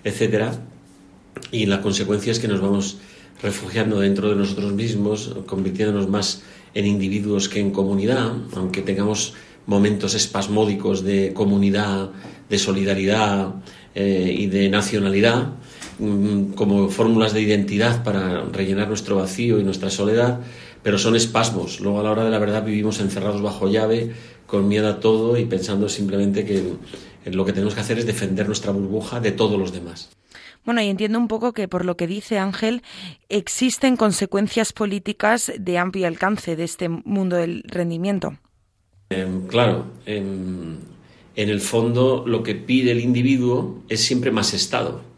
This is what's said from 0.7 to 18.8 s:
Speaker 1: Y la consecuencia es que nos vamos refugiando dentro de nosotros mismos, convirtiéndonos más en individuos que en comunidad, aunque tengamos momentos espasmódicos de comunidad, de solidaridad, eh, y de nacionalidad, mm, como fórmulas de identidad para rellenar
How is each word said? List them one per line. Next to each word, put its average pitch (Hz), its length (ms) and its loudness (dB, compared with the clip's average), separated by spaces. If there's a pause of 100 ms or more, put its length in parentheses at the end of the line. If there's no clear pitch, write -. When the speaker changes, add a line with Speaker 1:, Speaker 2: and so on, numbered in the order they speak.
Speaker 1:
Y 113 140 0
la 98 160 2
consecuencia 101 500 0
es 113 100 0
que - 60 -2
nos 98 140 0
vamos 98 380 0 (440)
refugiando 104 560 -2
dentro 98 300 2
de 101 80 2
nosotros 98 380 0
mismos, 104 600 -2 (120)
convirtiéndonos 95 640 0
más 101 320 -2 (320)
en 101 120 0
individuos 101 640 0
que 104 120 -2
en 98 100 2
comunidad, 98 640 0 (200)
aunque 92 280 -4
tengamos 101 500 -2 (320)
momentos 101 500 2
espasmódicos 98 880 0
de 98 300 2
comunidad, 101 800 2 (400)
de 101 80 2
solidaridad, 98 960 2 (400)
eh, 95 420 2
y 101 120 0
de 98 200 4
nacionalidad, 104 880 2 (440)
mm, 101 540 0
como 101 380 4
fórmulas 110 420 4
de 107 80 2
identidad 104 640 2
para 92 400 0
rellenar 98 440 0